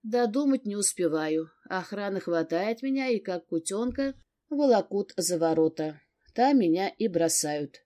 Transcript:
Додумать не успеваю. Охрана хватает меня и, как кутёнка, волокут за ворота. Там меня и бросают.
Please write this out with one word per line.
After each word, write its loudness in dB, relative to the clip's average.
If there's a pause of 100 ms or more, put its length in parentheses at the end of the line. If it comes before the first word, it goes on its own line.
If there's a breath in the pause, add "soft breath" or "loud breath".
Додумать 0
не -4
успеваю. -2 (180)
Охрана -6
хватает -2
меня -2
и, 0
как -6
кутёнка, -4 (360)
волокут 2
за -2
ворота. 0 (340)
Там 4
меня 2
и -2
бросают. -2